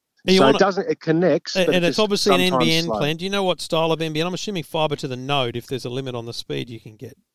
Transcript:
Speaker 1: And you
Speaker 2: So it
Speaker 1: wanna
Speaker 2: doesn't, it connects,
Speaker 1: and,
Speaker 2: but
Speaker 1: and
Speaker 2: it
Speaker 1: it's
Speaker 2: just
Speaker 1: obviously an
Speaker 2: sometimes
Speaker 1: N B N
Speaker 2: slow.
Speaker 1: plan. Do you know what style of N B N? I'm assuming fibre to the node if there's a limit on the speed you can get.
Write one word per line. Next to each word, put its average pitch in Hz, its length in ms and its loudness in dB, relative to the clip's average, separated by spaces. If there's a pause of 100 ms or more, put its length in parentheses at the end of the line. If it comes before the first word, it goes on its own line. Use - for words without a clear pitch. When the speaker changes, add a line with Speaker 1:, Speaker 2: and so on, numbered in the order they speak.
(240)
Speaker 1:
And 180 120 4
you - 20 8
Speaker 2:
So 190 60 8
it - 60 8
Speaker 1:
wanna 196 100 4
Speaker 2:
doesn't, 185 280 2
it 156 120 -2
connects, 160 560 2
Speaker 1:
and, 185 100 2
Speaker 2:
but 160 100 2
Speaker 1:
and 175 80 2
Speaker 2:
it 175 40 2
Speaker 1:
it's - 100 -2
Speaker 2:
just 214 60 4
Speaker 1:
obviously 202 320 2
an 180 160 2
Speaker 2:
sometimes 127 120 2
Speaker 1:
N - 60 2
B 160 80 4
N 165 60 0
Speaker 2:
slow. 135 160 -4
Speaker 1:
plan. 151 180 -2
Do 165 80 -8
you 196 60 -6
know 202 120 0
what 180 160 0
style 165 320 0
of 160 120 -2
N 156 100 -4
B 151 80 -2
N? 170 60 -2
I'm 180 80 -6
assuming 185 260 -6
fibre 151 360 -2
to 156 100 -8
the 127 100 -8
node 127 380 -2
if 117 100 -8
there's 131 200 -6
a 131 40 -8
limit 127 240 -6
on 117 140 -8
the 117 60 -10
speed 135 360 -8
you 113 100 -14
can 110 160 -20
get. 107 220 -18 (180)